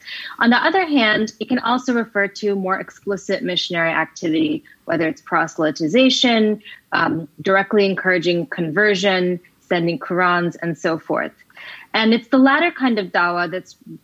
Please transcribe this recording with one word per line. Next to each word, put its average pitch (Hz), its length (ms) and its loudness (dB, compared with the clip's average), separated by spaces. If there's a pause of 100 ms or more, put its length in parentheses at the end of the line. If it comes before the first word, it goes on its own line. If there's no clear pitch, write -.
(400)
On 233 120 4
the 247 40 6
other 339 300 2
hand, 220 560 0
it 208 80 -8
can 247 100 0
also 247 340 0
refer 214 360 0
to 202 260 -2
more 190 240 -2
explicit - 640 -6
missionary 170 480 -2
activity, 160 720 -2 (220)
whether 160 200 -2
it's - 160 -6
proselytization, 208 1400 0 (320)
um, 160 340 -2 (140)
directly 196 440 2
encouraging 175 600 0
conversion, 180 920 0 (220)
sending 170 400 -2
Qurans, 175 600 0
and 170 160 -6
so 165 200 -2
forth. - 360 -4 (600)
And 220 200 2
it's 233 160 -2
the 269 80 4
latter 285 340 4
kind 254 280 0
of 185 80 -4
dawa 175 440 0
that's 180 240 -10 (280)